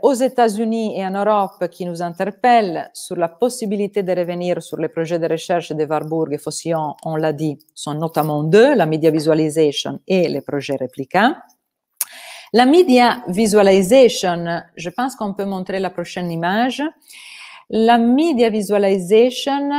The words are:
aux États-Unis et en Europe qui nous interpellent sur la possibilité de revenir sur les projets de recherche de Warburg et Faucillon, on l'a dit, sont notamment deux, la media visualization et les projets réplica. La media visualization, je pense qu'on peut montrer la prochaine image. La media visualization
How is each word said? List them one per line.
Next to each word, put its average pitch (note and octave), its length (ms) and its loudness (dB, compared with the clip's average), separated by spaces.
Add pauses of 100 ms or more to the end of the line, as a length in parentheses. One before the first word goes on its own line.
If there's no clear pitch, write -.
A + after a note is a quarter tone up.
aux C4+ 100 4
États-Unis A3+ 840 0
et F#3+ 80 -4
en F#3+ 60 -6
Europe G3+ 580 0
qui F3+ 160 -10
nous E3+ 160 -8
interpellent F#3+ 920 0
sur - 240 -12
la E3+ 120 -2
possibilité G#3 720 -4
de F#3 100 -2
revenir F3 500 -4
sur - 140 -14
les D#3+ 140 -4
projets E3 280 -4
de E3 80 -4
recherche E3 460 -4
de D3+ 140 -2
Warburg D3+ 480 -4
et D3 40 -4
Faucillon, D#3 640 -6
on D#3+ 140 -6
l'a D#3 160 -2
dit, D3 260 -4 (160)
sont D3 200 -10
notamment D#3 480 -2
deux, G#3+ 320 6
la F#3+ 100 4
media D#3 260 2
visualization D#3 960 0
et F3+ 220 2
les C#3 140 -4
projets C#3 340 -6
réplica. F3 680 -2 (1080)
La A#3+ 140 6
media B3+ 640 4
visualization, F#3+ 1300 4 (160)
je E3+ 140 -10
pense - 260 -6
qu'on G3+ 160 -6
peut G3 140 -6
montrer F#3+ 340 -6
la F#3+ 80 -4
prochaine F3 420 -8
image. G#3 520 -2 (880)
La A3 260 4
media A#3+ 540 2
visualization G#3 1300 0